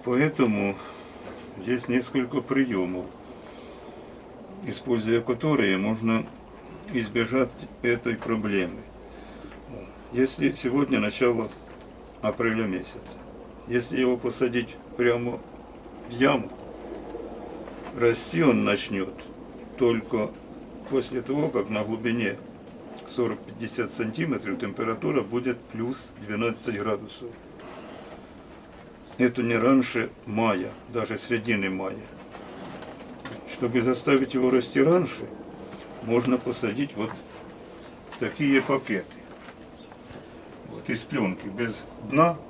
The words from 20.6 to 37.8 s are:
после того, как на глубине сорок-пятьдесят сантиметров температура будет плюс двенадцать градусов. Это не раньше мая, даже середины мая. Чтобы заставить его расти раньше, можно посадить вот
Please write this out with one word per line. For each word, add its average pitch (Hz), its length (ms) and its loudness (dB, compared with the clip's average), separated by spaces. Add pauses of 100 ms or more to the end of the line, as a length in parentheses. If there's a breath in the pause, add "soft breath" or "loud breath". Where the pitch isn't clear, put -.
после 127 320 0
того, 147 280 2
как 107 200 0
на 107 140 0
глубине 113 540 0 (680)
сорок-пятьдесят 113 840 -2
сантиметров 110 680 -2
температура 113 640 0
будет 120 380 0 (120)
плюс 120 400 -4 (140)
двенадцать 110 520 0
градусов. 107 520 -2 (1900)
Это 123 240 6
не 117 120 4
раньше 120 540 6 (160)
мая, 104 460 2 (200)
даже 110 260 -2
середины 107 520 2
мая. 95 280 -2 (1600)
Чтобы 120 220 4
заставить 131 540 4
его 127 160 6
расти 131 300 4
раньше, 165 460 4 (760)
можно 120 340 4
посадить 123 580 -2
вот 107 160 -2 (1000)